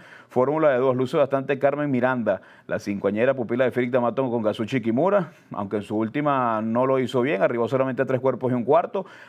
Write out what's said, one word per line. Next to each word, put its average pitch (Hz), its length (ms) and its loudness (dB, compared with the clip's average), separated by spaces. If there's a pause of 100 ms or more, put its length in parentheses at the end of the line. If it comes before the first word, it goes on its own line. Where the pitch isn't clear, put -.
(280)
Fórmula 147 420 2
de 127 80 2
dos, 131 180 2
luce 131 200 -2
bastante 135 440 0
Carmen 143 320 0
Miranda, 120 480 0 (260)
la 92 140 -4
cincuañera 101 540 0
pupila 123 300 0
de 123 40 2
Félix 123 240 -2
D'Amato 123 380 0
con 117 120 0
Kazuchi 107 380 0
Kimura, 151 520 0 (200)
aunque 104 240 -6
en 101 60 -4
su 107 120 -8
última 117 680 0
no 113 240 0
lo 135 120 2
hizo 127 220 0
bien, 165 220 0
arribó 117 260 0
solamente 131 320 0
a 127 60 0
tres 127 120 0
cuerpos 127 320 -2
y 127 40 0
un 120 100 -2
cuarto, 175 400 2 (240)